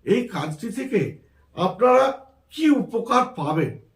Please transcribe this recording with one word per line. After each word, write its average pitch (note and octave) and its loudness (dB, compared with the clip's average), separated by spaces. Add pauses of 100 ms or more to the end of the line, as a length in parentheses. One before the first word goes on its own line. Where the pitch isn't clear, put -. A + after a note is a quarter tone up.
এই A#3+ 0
কাজটি D#3+ -8
থেকে A#3 -4 (360)
আপনারা B3+ 2 (220)
কি D#4 2
উপকার A#3+ 2 (100)
পাবেন? D3 -2 (160)